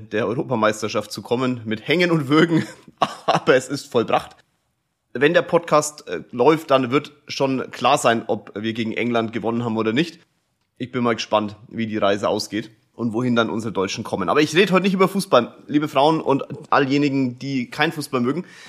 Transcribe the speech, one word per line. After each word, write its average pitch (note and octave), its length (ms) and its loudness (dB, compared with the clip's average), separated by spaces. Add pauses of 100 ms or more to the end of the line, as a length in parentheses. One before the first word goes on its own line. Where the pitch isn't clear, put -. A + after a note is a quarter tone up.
(120)
der G#2+ 160 0
Europameisterschaft A2 880 -2
zu G#2 80 -10
kommen, B2+ 420 -2
mit A2 240 -6
Hängen F3 240 2
und D3+ 160 0
Würgen, D#3 380 4 (300)
<laughs> - 300 -4
aber D#3 300 2
es B2 140 0
ist C#3+ 200 -8
vollbracht. - 460 -2 (800)
Wenn D3 200 2
der E3+ 100 6
Podcast, - 680 0
äh, E2+ 220 -6
läuft, D3+ 400 2
dann C3 200 2
wird D3 220 -2 (160)
schon C3 420 -4
klar C3 260 2
sein, A#2 300 2
ob - 260 -6
wir A2+ 200 -4
gegen A2+ 180 -4
England A2+ 400 0
gewonnen A#2 320 -4
haben A2+ 140 -2
oder A2 160 0
nicht. D3+ 260 -2 (580)
Ich B2+ 140 -10
bin B2+ 120 -2
mal A#2 120 2
gespannt, G#2+ 400 -2 (140)
wie A2+ 180 -6
die G#2+ 100 -6
Reise G2+ 300 0
ausgeht G#2+ 420 -4 (320)
und A#2 120 -2
wohin B2 220 0
dann A2+ 140 2
unsere A2 220 -4
Deutschen F#2+ 320 -4
kommen. F#2+ 260 -4
Aber B2+ 120 4
ich D3+ 140 -2
rede F3+ 180 4
heute F#3 100 4
nicht G3 100 2
über F#3 140 2
Fußball. B2+ 480 0 (120)
Liebe D3 200 0
Frauen D3 340 2
und C#3 220 0 (280)
alljenigen, C3+ 680 2
die C3+ 300 -4
kein D#3+ 220 0
Fußball C3+ 300 -4
mögen, D3 240 -2 (240)